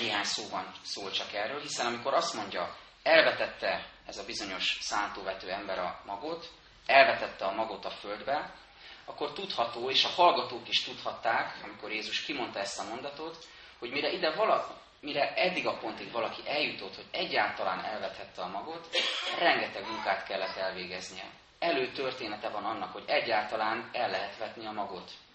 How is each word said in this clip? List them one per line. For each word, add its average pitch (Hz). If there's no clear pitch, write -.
néhány 104
szóban 98
szól 101
csak 98
erről, 113
hiszen 143
amikor 120
azt -
mondja, 95
elvetette 123
ez -
a 98
bizonyos 98
szántóvető 101
ember 98
a 90
magot, 151
elvetette 113
a 98
magot 101
a 95
földbe, 107
akkor 139
tudható, 123
és 131
a -
hallgatók 123
is -
tudhatták, 120
amikor 107
Jézus 107
kimondta 113
ezt 98
a 107
mondatot, 143
hogy 120
mire 147
ide 160
vala-, 190
mire 143
eddig 165
a 107
pontig 104
valaki 113
eljutott, 117
hogy 104
egyáltalán 104
elvethette 98
a 90
magot, 156
rengeteg 110
munkát 98
kellett 95
elvégeznie. 92
Előtörténete 127
van 101
annak, 110
hogy 101
egyáltalán 113
el 113
lehet 98
vetni 110
a 107
magot. 95